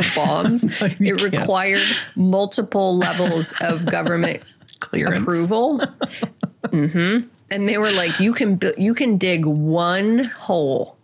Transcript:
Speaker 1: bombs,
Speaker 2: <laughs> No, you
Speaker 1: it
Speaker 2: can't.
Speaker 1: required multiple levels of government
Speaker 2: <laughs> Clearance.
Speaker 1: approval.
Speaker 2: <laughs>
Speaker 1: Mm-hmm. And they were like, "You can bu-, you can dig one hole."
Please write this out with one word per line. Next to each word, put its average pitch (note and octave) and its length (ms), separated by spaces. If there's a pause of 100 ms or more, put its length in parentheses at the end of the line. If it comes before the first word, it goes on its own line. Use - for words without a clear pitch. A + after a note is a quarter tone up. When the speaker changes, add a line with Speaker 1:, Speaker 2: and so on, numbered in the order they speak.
(160)
Speaker 1:
bombs, F3 500
Speaker 2:
<laughs> - 160
No, G3+ 60 (120)
you G3 160
Speaker 1:
it F#3 40
Speaker 2:
can't. G3 140
Speaker 1:
required F#3+ 500 (320)
multiple F#3+ 840
levels E3+ 640
of E3 240
government E3+ 560 (200)
Speaker 2:
<laughs> - 180
Clearance. - 420
Speaker 1:
approval. G#3+ 640
Speaker 2:
<laughs> - 60 (760)
Speaker 1:
Mm-hmm. F3 600 (220)
And G3+ 180
they G#3 100
were G#3+ 140
like, F3 300
"You A3 120
can G#3 220
bu-, F#3 220
you G3+ 160
can A#3 240
dig F3 280
one E3+ 800
hole." E3 800